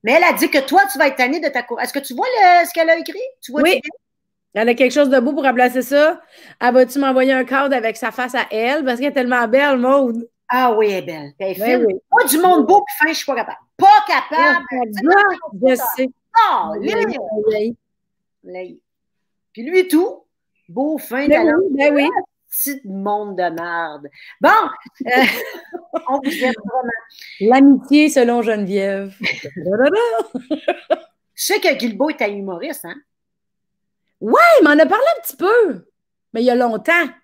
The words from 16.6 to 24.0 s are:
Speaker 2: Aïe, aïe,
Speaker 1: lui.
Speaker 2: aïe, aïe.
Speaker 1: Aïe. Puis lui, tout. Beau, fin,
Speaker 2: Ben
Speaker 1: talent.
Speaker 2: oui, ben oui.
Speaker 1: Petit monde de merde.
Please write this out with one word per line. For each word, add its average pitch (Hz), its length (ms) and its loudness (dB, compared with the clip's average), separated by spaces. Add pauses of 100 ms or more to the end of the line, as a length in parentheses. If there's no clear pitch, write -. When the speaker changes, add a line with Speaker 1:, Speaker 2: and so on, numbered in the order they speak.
Speaker 2:
Aïe, - 200 -4
aïe, 440 120 0
Speaker 1:
lui. - 100 -6
Speaker 2:
aïe, 214 600 -4 (680)
aïe. 180 100 -18
Speaker 1:
Aïe. 185 240 -14 (720)
Puis 226 100 -14
lui, 359 240 2
tout. 370 360 0 (460)
Beau, 277 300 -4
fin, 269 280 -4
Speaker 2:
Ben 320 180 4
Speaker 1:
talent. 302 180 2
Speaker 2:
oui, 285 140 -4
ben 294 180 2
oui. 294 120 2 (420)
Speaker 1:
Petit 269 360 -8
monde 202 520 -6
de 180 60 -2
merde. 165 640 -8 (320)